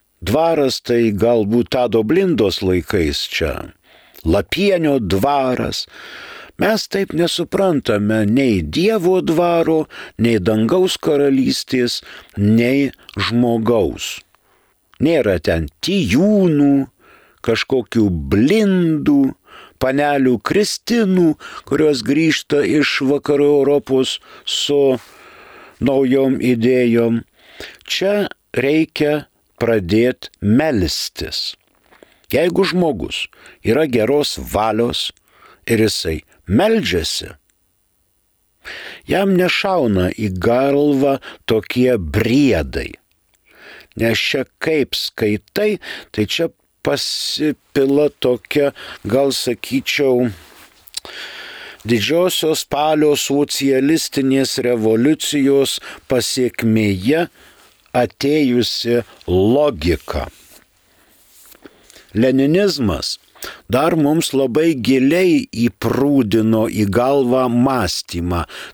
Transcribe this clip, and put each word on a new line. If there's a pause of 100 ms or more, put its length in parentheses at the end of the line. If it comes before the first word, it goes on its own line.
(220)
Dvaras
tai
galbūt
Tado
Blindos
laikais
čia, (520)
Lapienio
dvaras. (680)
Mes
taip
nesuprantame
nei
Dievo
dvaro, (280)
nei
dangaus
karalystės, (340)
nei (240)
žmogaus. (760)
Nėra
ten (100)
tijūnų, (560)
kažkokių
blindų, (380)
panelių
Kristinų, (260)
kurios
grįžta
iš
vakarų
Europos (220)
su (800)
naujom
idėjom. (600)
Čia (220)
reikia (320)
pradėt
melstis. (680)
Jeigu
žmogus (340)
yra
geros
valios (500)
ir
jisai (240)
meldžiasi, (1700)
jam
nešauna
į
galvą (240)
tokie
briedai. (960)
Nes
čia (120)
kaip
skaitai, (300)
tai
čia (360)
pasipila
tokia, (260)
gal
sakyčiau, (1600)
Didžiosios
Spalio
socialistinės
revoliucijos (220)
pasekmėje (640)
atėjusi (220)
logika. (1800)
Leninizmas (480)
dar
mums
labai
giliai
įprūdino
į
galvą
mąstymą (280)